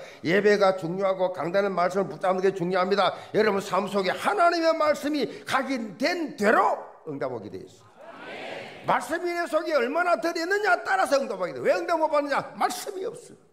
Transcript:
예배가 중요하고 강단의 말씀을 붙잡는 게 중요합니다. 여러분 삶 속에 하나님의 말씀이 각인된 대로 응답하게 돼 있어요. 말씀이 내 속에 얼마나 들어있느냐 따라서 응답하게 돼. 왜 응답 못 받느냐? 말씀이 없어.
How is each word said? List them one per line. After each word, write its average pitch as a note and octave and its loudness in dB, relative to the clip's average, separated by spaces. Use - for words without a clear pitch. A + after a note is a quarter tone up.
예배가 F#3+ 4
중요하고 F#3 0
강단의 F3+ 0
말씀을 F#3 0
붙잡는 F#3 -2
게 F#3+ 2
중요합니다. F#3 2
여러분 G#3+ 4
삶 F#3+ 0
속에 F#3+ 0
하나님의 E4+ 2
말씀이 D4 -2
각인된 B3+ -2
대로 D#4 4
응답하게 C3 -6
돼 F#2 -12
있어요. - -18
말씀이 C4+ 0
내 F4 -2
속에 D#4+ -2
얼마나 E4 2
들어있느냐 F4 0
따라서 F4+ 2
응답하게 F#3 -4
돼. B2 -8
왜 A#3 2
응답 F4 0
못 D#4 2
받느냐? C#4+ 0
말씀이 - -4
없어. - -12